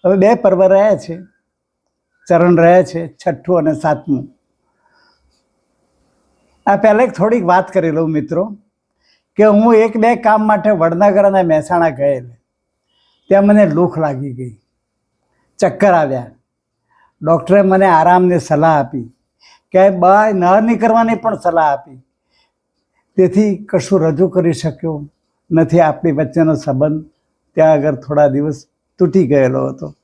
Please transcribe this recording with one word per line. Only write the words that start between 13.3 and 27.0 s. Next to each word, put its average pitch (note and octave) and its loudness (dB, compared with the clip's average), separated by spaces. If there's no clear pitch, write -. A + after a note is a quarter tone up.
મને G#3 4
લૂખ D#3+ -2
લાગી C#3+ -6
ગઈ, B2 -14
ચક્કર G3 0
આવ્યા. C3 -4
ડૉક્ટરે E3 0
મને F#3+ 2
આરામની F3 2
સલાહ D#3 0
આપી, B2+ -8
ક્યાંય F#3+ 2
બહાર G3 4
ન F#3 -2
નીકળવાની A3+ 0
પણ A3 -4
સલાહ E3 0
આપી. C#3 -8
તેથી F#3+ 2
કશું F#3 -2
રજૂ D#3+ 0
કરી E3 -2
શક્યો D#3+ -8
નથી. E3 2
આપણી D3+ -2
વચ્ચેનો D#3+ -2
સંબંધ D3+ -4